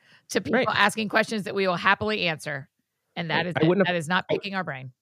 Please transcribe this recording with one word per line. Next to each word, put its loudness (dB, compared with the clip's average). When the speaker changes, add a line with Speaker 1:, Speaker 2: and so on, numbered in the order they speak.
Speaker 1:
to 0
people 0
Speaker 2:
Right. 0
Speaker 1:
asking 2
questions 0
that -6
we 0
will 2
happily 0
answer. -6
And -6
that 2
Speaker 2:
Right. 0
Speaker 1:
is -4
Speaker 2:
I 0
Speaker 1:
it. 6
Speaker 2:
wouldn't 4
Speaker 1:
That 2
Speaker 2:
have 0
Speaker 1:
is -6
not 0
picking -4
our -4
brain. -12